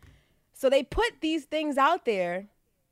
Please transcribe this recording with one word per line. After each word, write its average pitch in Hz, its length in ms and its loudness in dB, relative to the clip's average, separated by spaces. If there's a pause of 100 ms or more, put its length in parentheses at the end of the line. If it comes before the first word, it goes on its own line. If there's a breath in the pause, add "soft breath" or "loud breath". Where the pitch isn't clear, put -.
(540 soft breath)
So 262 160 0
they 269 140 4
put - 380 -2
these 320 240 -4
things 302 320 -4
out 285 280 2
there, 185 420 -2 (440)